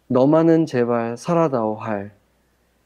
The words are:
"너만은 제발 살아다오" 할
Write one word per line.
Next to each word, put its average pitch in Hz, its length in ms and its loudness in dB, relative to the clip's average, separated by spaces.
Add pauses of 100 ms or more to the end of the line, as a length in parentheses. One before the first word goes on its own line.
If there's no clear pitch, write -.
"너만은 160 580 4
제발 120 540 -2
살아다오" 135 560 -2
할 107 440 -8 (680)